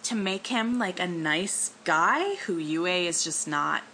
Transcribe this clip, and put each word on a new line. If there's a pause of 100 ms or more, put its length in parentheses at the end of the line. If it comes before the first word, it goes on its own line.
to
make
him,
like,
a
nice (120)
guy (100)
who
Yue
is
just
not (100)